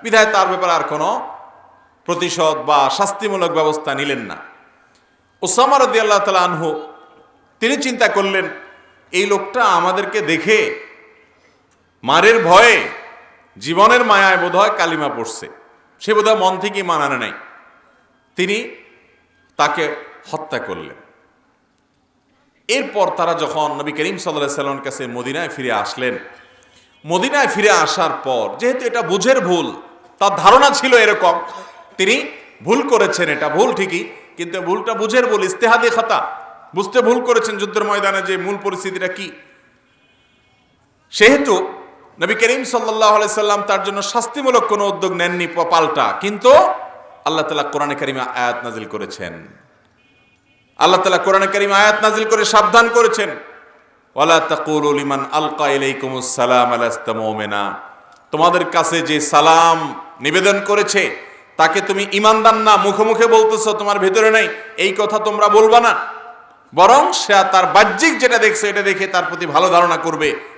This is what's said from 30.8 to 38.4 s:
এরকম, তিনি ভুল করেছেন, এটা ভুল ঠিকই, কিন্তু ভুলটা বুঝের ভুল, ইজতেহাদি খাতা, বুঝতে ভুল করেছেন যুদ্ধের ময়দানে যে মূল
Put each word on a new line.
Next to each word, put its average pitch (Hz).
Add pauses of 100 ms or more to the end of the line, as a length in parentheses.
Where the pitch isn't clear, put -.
এরকম, 185 (580)
তিনি 220 (380)
ভুল 254
করেছেন, 196
এটা 151
ভুল 196
ঠিকই, 180 (340)
কিন্তু 170
ভুলটা 220
বুঝের 220
ভুল, 208
ইজতেহাদি 233
খাতা, 226 (400)
বুঝতে 202
ভুল 247
করেছেন 226
যুদ্ধের 208
ময়দানে 202
যে 185
মূল 190